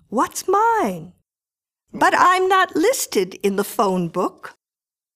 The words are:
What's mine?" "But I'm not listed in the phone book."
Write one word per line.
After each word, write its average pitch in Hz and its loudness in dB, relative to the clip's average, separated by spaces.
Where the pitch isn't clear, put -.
What's 330 -4
mine?" 370 0
"But 320 0
I'm 370 4
not 381 2
listed 311 0
in 196 -2
the 202 -2
phone 185 -2
book." - -6